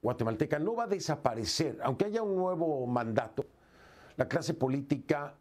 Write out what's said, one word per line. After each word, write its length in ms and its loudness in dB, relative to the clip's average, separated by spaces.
guatemalteca 600 0
no 160 0
va 80 0
a 20 -2
desaparecer, 960 -2
aunque 220 2
haya 180 0
un 140 0
nuevo 500 0
mandato, 600 0
la 120 0
clase 260 0
política 880 0